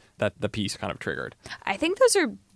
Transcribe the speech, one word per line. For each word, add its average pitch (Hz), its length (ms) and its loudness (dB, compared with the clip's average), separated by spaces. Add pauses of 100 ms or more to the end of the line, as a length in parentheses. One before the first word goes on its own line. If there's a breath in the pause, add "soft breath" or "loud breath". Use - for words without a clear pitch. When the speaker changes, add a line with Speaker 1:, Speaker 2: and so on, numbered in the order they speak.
(200)
Speaker 1:
that 104 200 0
the 104 80 -2
piece - 300 -4
kind - 140 -4
of - 80 -8
triggered. 69 360 -6 (280 loud breath)
Speaker 2:
I 196 120 -2
think 330 240 -2
those 494 160 6
are 339 120 4 (280)